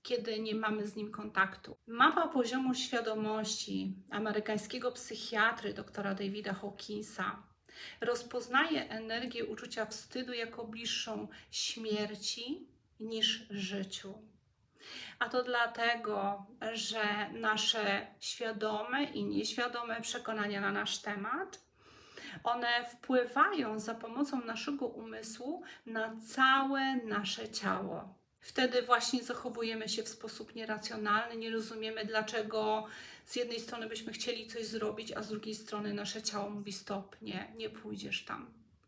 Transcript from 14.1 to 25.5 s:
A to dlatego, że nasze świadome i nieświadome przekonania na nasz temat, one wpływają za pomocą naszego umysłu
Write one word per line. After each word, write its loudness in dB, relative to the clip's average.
A 2
to 4
dlatego, 2
że 0
nasze 4
świadome 0
i -2
nieświadome 0
przekonania 0
na 4
nasz 2
temat, -2
one 4
wpływają 4
za -2
pomocą 0
naszego -2
umysłu -6